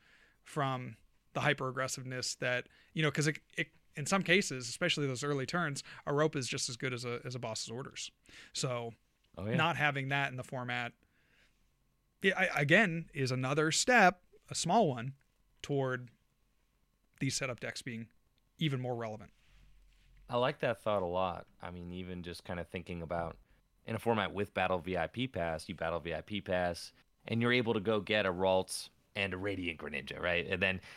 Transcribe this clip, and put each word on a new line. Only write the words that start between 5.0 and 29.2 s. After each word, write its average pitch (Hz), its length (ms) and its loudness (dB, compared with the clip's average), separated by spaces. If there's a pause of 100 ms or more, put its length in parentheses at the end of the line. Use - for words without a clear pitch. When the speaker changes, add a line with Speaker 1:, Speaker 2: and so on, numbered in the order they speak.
Speaker 1:
those 131 160 -4
early 143 220 0
turns, 160 360 -2 (240)
a 147 80 0
rope 151 220 4
is 127 140 -2
just - 200 -2
as 120 80 -6
good 131 160 -2
as 120 120 -6
a, 120 180 -4
as 127 120 -8
a 123 40 -6
boss's 113 300 -6
orders. - 420 -10 (420)
So 120 400 -2 (440)
Speaker 2:
Oh, 92 80 -6
yeah. 113 100 0
Speaker 1:
not 156 220 4
having 139 320 2
that 139 220 0
in 127 60 -10
the 123 60 -8
format, 123 480 -4 (1300)
yeah, 190 160 4
I, 180 240 0
again, 165 520 4
is 131 180 0
another 143 400 2
step, 202 500 6 (280)
a - 60 -8
small 190 320 4
one, 127 260 -2 (480)
toward 127 480 -2 (1120)
these 135 160 -2
setup 127 240 -4
decks 117 220 -8
being 113 260 -10 (520)
even 139 220 0
more 123 140 -4
relevant. 110 360 -8 (960)
Speaker 2:
I 120 80 0
like 131 220 2
that 123 220 0
thought 104 220 2
a - 40 0
lot. 87 380 0 (160)
I 87 100 -8
mean, 87 200 -10
even 90 320 -8
just 85 200 -10
kinda 87 200 -4
thinking 87 380 -8
about 85 360 -4 (480)
in 113 100 -4
a 104 40 -4
format 107 340 2
with 98 200 -4
Battle 92 260 2
V 90 180 -2
I 80 100 0
P 131 200 -4
Pass, 82 420 -4
you 87 60 -6
Battle 82 240 -2
V 80 160 -6
I 80 60 -4
P 104 200 -6
Pass, 90 500 -2 (360)
and 113 140 2
you're 120 120 6
able 113 200 4
to 107 60 4
go 107 200 2
get 104 260 2
a 92 80 2
Ralts 92 560 2 (260)
and 98 180 0